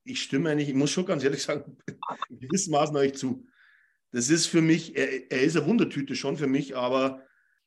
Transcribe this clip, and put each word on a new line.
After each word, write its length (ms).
ich 180
stimme 280
eigentlich, 180
ich 60
muss 160
schon 160
ganz 180
ehrlich 180
sagen, 440
<laughs> 420
in 120
gewissem 320
Maße 220
euch 200
zu. 320
Das 160
ist 180
für 140
mich, 360
er, 340
er 120
ist 140
eine 100
Wundertüte 480
schon 220
für 100
mich, 300
aber, 480